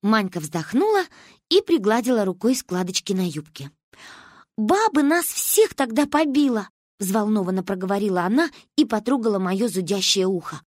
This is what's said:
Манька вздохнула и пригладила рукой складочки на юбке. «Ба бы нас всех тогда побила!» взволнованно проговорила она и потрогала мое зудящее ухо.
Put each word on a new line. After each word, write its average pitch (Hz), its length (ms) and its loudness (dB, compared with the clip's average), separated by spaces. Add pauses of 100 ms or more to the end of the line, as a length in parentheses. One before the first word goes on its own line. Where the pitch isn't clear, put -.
Манька 202 380 0
вздохнула 254 640 0 (460)
и 359 140 4
пригладила 233 640 2
рукой 190 320 0
складочки 185 560 -4
на 185 160 0
юбке. 147 420 -12 (840)
«Ба 370 360 2
бы 294 100 2
нас 330 240 2
всех - 480 2
тогда 254 320 0
побила!» 277 640 0 (300)
взволнованно 196 640 0
проговорила 190 600 -2
она 247 280 2 (260)
и 302 80 4
потрогала 220 540 0
мое 190 300 0
зудящее 185 580 -2
ухо. 175 340 -4 (140)